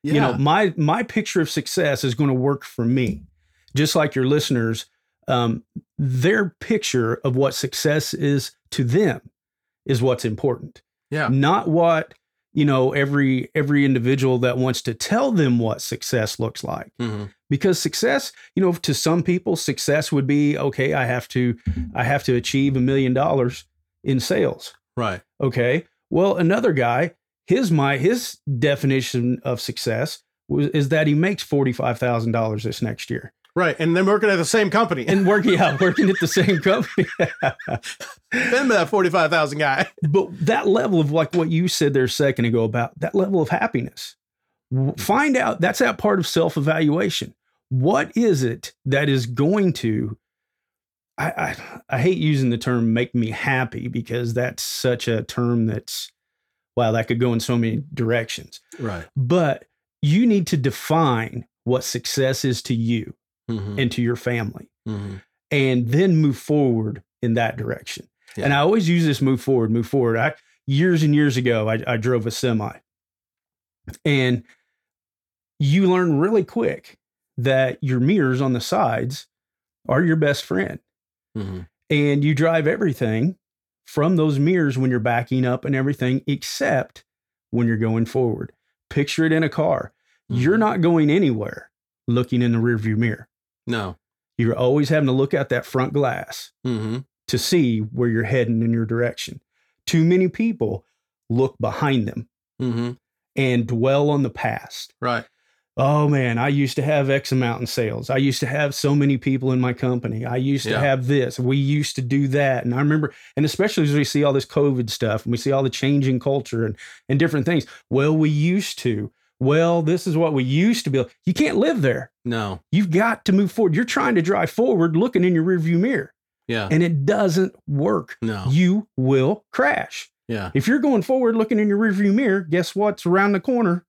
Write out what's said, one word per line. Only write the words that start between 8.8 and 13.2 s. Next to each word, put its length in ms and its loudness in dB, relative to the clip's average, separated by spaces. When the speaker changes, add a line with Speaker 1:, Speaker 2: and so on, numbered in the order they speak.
Speaker 2:
them 460 0
is 160 0
what's 220 0
important. 580 -4
Speaker 1:
Yeah. 180 -2
Speaker 2:
Not 400 2
what, 460 2
you 120 2
know, 280 2
every, 600 0